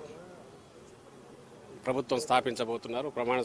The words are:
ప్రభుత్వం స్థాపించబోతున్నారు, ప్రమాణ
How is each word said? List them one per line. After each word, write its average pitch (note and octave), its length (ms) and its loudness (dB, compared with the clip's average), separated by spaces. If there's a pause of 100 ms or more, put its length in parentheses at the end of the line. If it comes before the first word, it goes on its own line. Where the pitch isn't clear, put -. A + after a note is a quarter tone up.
(1900)
ప్రభుత్వం B2+ 400 2
స్థాపించబోతున్నారు, B2 800 2 (100)
ప్రమాణ B2 280 4